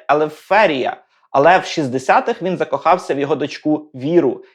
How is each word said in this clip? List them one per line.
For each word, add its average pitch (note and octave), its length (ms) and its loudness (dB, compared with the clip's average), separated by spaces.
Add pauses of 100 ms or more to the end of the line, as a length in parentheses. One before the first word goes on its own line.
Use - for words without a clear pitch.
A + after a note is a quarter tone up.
Елеферія, D3+ 880 0 (340)
але D#3+ 280 4
в - 60 -6
шістдесятих E3 800 -2
він F3 140 -4
закохався D#3 580 -2
в C3+ 40 -6
його C#3+ 180 -2
дочку D3 580 -4
Віру, C3+ 500 0 (100)